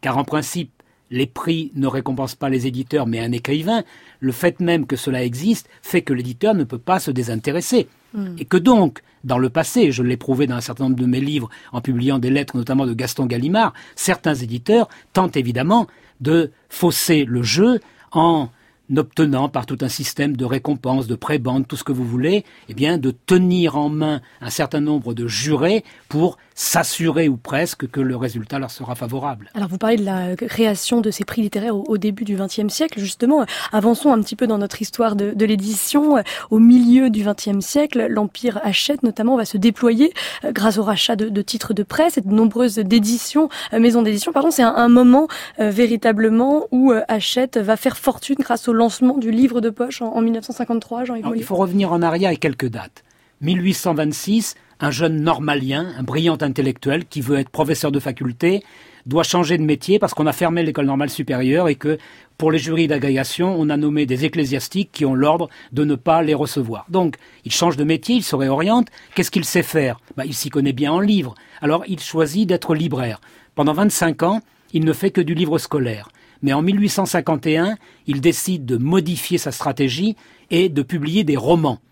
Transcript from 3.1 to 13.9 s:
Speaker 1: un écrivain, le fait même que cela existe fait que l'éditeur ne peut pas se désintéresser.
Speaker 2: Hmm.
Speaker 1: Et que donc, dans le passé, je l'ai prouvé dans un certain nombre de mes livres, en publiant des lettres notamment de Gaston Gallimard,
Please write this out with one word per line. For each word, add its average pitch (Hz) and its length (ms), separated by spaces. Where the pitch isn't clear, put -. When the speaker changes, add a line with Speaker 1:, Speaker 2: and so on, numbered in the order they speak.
Speaker 1:
un 117 120
écrivain, 156 520
le 131 120
fait 170 280
même 170 280
que 139 80
cela 127 280
existe 131 460
fait 180 180
que 151 120
l'éditeur 127 420
ne 165 80
peut 120 160
pas 180 200
se - 120
désintéresser. 131 760
Speaker 2:
Hmm. 190 240
Speaker 1:
Et - 60
que 180 120
donc, 190 460
dans 127 140
le 127 120
passé, 160 420
je 123 120
l'ai 123 140
prouvé 135 280
dans 123 100
un 120 60
certain 123 240
nombre 131 100
de 123 100
mes 123 140
livres, 139 300
en 123 100
publiant 131 380
des 123 100
lettres 139 260
notamment 131 300
de 120 80
Gaston 127 320
Gallimard, 147 480